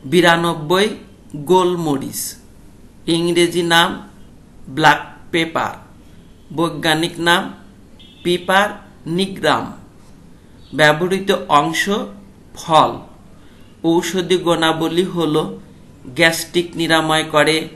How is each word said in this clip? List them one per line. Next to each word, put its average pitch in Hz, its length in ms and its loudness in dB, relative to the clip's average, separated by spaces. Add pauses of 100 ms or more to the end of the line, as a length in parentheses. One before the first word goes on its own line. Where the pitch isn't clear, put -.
বিরানব্বই 170 840 2 (640)
গোলমরিচ, 170 720 0 (920)
ইংরেজি 170 480 2
নাম 170 260 2 (880)
ব্ল্যাক 151 260 4 (280)
পেপার, 160 440 -2 (840)
বৈজ্ঞানিক 160 580 -2 (120)
নাম 180 160 4 (760)
পিপার 180 460 2 (500)
নিগ্রাম। 180 480 -2 (1120)
ব্যবহৃত 175 520 2 (300)
অংশ 160 240 -2 (720)
ফল। 151 360 4 (920)
ঔষধি 175 600 0
গুণাবলী 160 680 0
হল 156 220 0 (800)
গ্যাস্ট্রিক 165 580 0
নিরাময় 160 580 0
করে 151 240 4 (180)